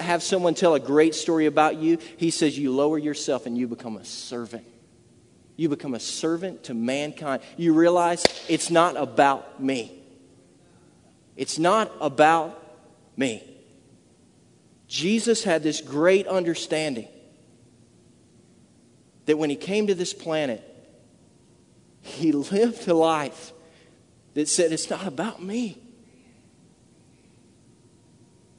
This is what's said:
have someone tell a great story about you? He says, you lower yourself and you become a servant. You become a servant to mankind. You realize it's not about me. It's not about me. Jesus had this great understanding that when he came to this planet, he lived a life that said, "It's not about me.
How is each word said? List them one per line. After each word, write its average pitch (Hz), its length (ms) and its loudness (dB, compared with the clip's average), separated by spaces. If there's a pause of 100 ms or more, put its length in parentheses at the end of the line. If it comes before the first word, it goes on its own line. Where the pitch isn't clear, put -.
have 175 220 0
someone 180 320 2
tell 165 200 4
a 139 60 4
great 151 340 4
story 160 300 2
about 151 320 4
you? 160 220 2 (180)
He 165 140 0
says, 143 280 0
you 139 140 0
lower 147 240 2
yourself 147 480 -4
and 120 140 -4
you 123 100 -2
become 117 300 -10
a - 80 -16
servant. 117 580 -12 (920)
You 160 120 0
become 143 240 -4
a 113 80 -6
servant 165 640 -6
to 135 100 -10
mankind. 139 680 -4 (160)
You 165 160 4
realize 170 500 4 (240)
it's 160 220 -2
not 170 260 2
about 139 680 0
me. 131 380 -6 (1400)
It's - 220 -8
not 202 320 2 (100)
about 156 600 2 (540)
me. 120 260 -2 (1400)
Jesus 220 560 0
had 160 220 0
this - 160 -2
great 170 480 2
understanding 156 800 -2 (2250)
that 151 100 4
when 151 140 -2
he 139 60 -4
came 208 320 -2
to 196 80 2
this 175 160 -4
planet, 151 500 -4 (1400)
he 156 280 -2
lived 196 560 0
a 180 80 4
life 160 580 0 (840)
that 151 140 -2
said, 165 240 2
"It's 160 180 -6
not 190 180 -6
about 170 340 -8
me. 202 360 -6 (2750)